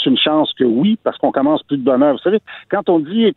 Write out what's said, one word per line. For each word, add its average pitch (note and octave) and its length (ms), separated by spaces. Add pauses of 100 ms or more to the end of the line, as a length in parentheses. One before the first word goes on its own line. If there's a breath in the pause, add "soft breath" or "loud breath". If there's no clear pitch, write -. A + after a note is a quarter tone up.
une C3 120
chance D3+ 400
que C3+ 60
oui, C#3 400
parce - 140
qu'on C3+ 120
commence C#3+ 340
plus D3 120
de B2+ 80
bonheur. C3+ 300
Vous A2 40
savez, G#3 200 (320 loud breath)
quand G3 180
on F3 100
dit G3+ 380